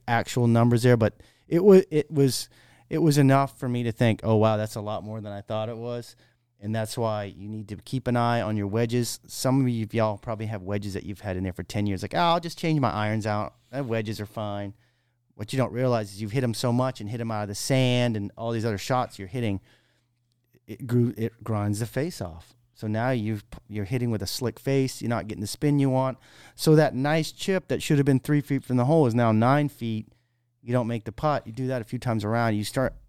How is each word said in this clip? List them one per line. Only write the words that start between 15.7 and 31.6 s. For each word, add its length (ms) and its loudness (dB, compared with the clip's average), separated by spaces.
realize 400 -2
is 100 -12
you've 80 -6
hit 140 0
'em 100 -2
so 180 -2
much 280 0
and 100 -8
hit 100 -6
'em 120 -6
out 100 -4
of 60 -6
the 80 -8
sand 600 2
and 200 -6
all 160 -6
these 120 -2
other 140 -2
shots 400 -4
you're 80 -12
hitting, 340 -4
it 180 -14
gr-, 300 2
it 260 -6
grinds 380 -2
the 60 -2
face 340 -6
off. 340 -12
So 120 -12
now 240 -2
you've, 320 -2
you're 160 -6
hitting 280 -2
with 100 -2
a 60 -4
slick 320 -4
face. 420 0
You're 60 -4
not 180 -2
getting 140 -8
the 80 -4
spin 320 0
you 100 2
want. 280 -2
So 220 6
that 180 4
nice 380 0
chip 360 -2
that 140 0
should 160 4
have 80 4
been 140 6
three 200 2
feet 240 -2
from 120 0
the 80 4
hole 220 6
is 100 2
now 160 4
nine 360 4
feet. 380 -6
You 100 -6
don't 140 0
make 200 -4
the 60 -8
putt. 320 -2
You 80 -14
do 160 -6